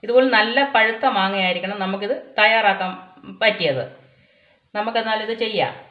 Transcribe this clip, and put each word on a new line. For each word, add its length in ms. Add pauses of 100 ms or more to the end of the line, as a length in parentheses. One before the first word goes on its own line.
ഇതുപോലെ 260
നല്ല 460
പഴുത്ത 320
മാങ്ങയായിരിക്കണം 720
നമുക്കിത് 580
തയ്യാറാക്കാൻ 520 (480)
പറ്റിയത്. 460 (880)
നമുക്കെന്നാൽ 480
ഇത് 160
ചെയ്യാം. 360 (160)